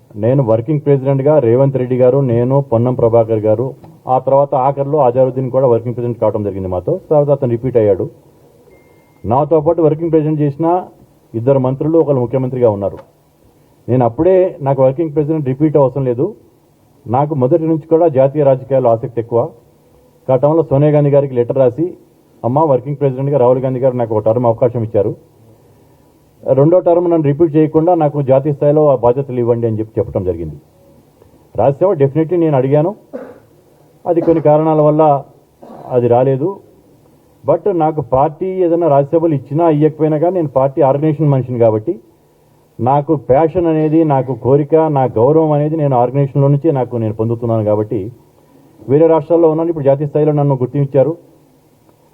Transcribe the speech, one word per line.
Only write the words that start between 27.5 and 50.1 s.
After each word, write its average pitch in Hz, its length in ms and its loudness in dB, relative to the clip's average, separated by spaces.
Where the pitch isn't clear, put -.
చేయకుండా 156 380 2
నాకు 147 280 0
జాతీయ 135 300 2
స్థాయిలో 147 360 2
ఆ 135 80 4
బాధ్యతలు 123 440 -2
ఇవ్వండి" 117 260 0
అని 110 120 -2
చెప్పి 110 220 -6
చెప్పడం 98 240 -4
జరిగింది. 82 300 -6
రాజ్యసభ 139 360 0
definitely 151 440 0
నేను 160 200 0
అడిగాను, 147 380 0
అది 170 140 0
కొన్ని 160 220 2
కారణాల 156 380 2
వల్ల 151 440 2
అది 123 200 0
రాలేదు. 135 520 0
But 175 300 0
నాకు 156 240 -2
పార్టీ 147 460 -2
ఏదైనా 175 420 -2
రాజ్యసభలు 151 460 0
ఇచ్చినా 160 340 -2
ఇవ్వకపోయినా 151 500 0
కానీ 175 160 0
నేను 165 140 -2
పార్టీ 135 340 0
ఆర్గనైజేషన్ 147 460 0
మనిషిని 127 300 -2
కాబట్టి 113 420 0
నాకు 143 360 0
ప్యాషన్ 160 500 0
అనేది, 156 380 0
నాకు 135 300 -2
కోరిక, 143 400 -2
నా 156 300 2
గౌరవం 151 480 2
అనేది 151 240 -2
నేను 143 200 0
ఆర్గనైజేషన్లో 139 520 0
నుంచే 143 220 0
నాకు 127 260 -2
నేను 110 180 -4
పొందుతున్నాను. 113 500 -2
కాబట్టి 107 480 -2
వేరే 151 180 4
రాష్ట్రాల్లో 160 440 2
ఉన్నాను, 165 180 -2
ఇప్పుడు 156 160 -4
జాతీయ 139 220 0
స్థాయిలో 151 260 0